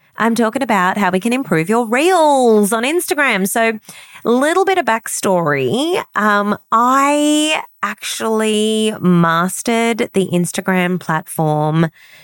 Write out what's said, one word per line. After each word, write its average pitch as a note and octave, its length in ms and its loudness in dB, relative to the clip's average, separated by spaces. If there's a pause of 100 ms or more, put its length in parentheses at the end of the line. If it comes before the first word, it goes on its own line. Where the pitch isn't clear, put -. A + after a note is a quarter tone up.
(200)
I'm A3+ 140 0
talking A3+ 300 0
about G3+ 340 0
how F#3+ 140 0
we F#3 80 2
can A#3 120 -2
improve F#3 380 0
your A#3 160 0
reels B3+ 880 4
on A3+ 100 0
Instagram. C4+ 640 0
So A3+ 320 -2 (460)
a A3+ 60 2
little D#4 340 2
bit F#4 140 0
of D4+ 60 -2
backstory. G3 1160 -2 (120)
Um, G#3 420 0 (140)
I D4 920 2 (200)
actually A3 1160 -2
mastered F#3 1120 0
the F#3+ 200 0
Instagram F3+ 680 -2
platform, D#3 920 -2 (320)